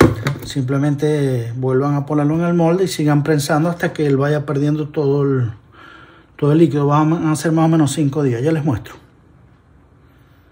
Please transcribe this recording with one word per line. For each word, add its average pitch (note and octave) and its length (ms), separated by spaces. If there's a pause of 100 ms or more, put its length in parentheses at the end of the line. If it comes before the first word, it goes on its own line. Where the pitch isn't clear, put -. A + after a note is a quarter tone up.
(440)
Simplemente C#3 1120
vuelvan C3 380
a C#3+ 100
ponerlo D3 300
en E3 80
el F3 120
molde E3+ 300
y F3 40
sigan D3 340
prensando D#3 480
hasta E3+ 220
que D3+ 160
él C#3 80
vaya C#3+ 280
perdiendo D3 440
todo C#3+ 340
el, C3 300 (840)
todo C#3+ 140
el D#3 80
líquido. C#3+ 300
Van D#3 400
a D#3 80
ser D#3+ 160
más D#3+ 140
o - 20
menos D#3+ 240
cinco D3 320
días, A#2+ 180
ya D#3 80
les D#3 140
muestro. B2+ 300 (1600)